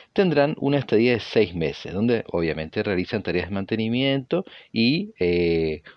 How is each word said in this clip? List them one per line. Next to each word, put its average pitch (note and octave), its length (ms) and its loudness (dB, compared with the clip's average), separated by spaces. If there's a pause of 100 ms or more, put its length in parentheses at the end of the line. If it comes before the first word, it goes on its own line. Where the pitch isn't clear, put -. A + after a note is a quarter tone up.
(120)
tendrán D3+ 480 2
una C#3 180 2
estadía B2 360 2
de A2 80 0
seis F#2 320 0
meses, D#2 400 -6
donde A2+ 340 0
obviamente D#2+ 560 -2
realizan G2 400 -2
tareas F2 240 -2
de G2+ 80 -6
mantenimiento B2+ 880 -2 (300)
y, D#3 460 2
eh, E2+ 640 0 (140)